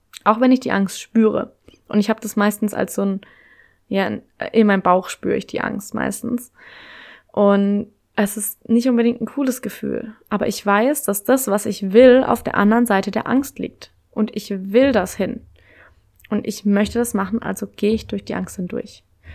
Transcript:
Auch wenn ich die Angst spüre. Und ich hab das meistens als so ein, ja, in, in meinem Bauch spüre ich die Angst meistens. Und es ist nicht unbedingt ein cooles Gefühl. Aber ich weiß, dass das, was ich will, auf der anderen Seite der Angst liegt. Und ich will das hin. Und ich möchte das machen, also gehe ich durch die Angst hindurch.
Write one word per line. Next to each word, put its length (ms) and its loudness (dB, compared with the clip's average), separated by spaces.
Auch 160 2
wenn 120 6
ich 80 4
die 120 -4
Angst 300 -2
spüre. 520 0
Und 120 0
ich 100 0
hab 120 -2
das 140 -10
meistens 380 0
als 220 -4
so 80 -2
ein, 180 -2
ja, 200 -2
in, 140 -6
in 160 4
meinem 140 2
Bauch 280 2
spüre 260 -4
ich 120 -6
die 140 -6
Angst 320 -8
meistens. 580 -6
Und 560 2
es 200 -2
ist 320 -10
nicht 220 2
unbedingt 320 2
ein 60 -6
cooles 340 -4
Gefühl. 540 -8
Aber 180 -2
ich 180 -6
weiß, 380 2
dass 200 -4
das, 240 2
was 180 0
ich 280 -6
will, 300 10
auf 200 -2
der 120 -6
anderen 300 4
Seite 260 0
der 160 -4
Angst 320 -2
liegt. 320 -10
Und 240 -4
ich 160 -8
will 200 6
das 240 -2
hin. 260 -4
Und 180 -4
ich 180 -8
möchte 340 0
das 140 -4
machen, 280 -4
also 260 -8
gehe 260 -2
ich 140 -4
durch 180 -8
die 100 -8
Angst 220 -8
hindurch. 460 -10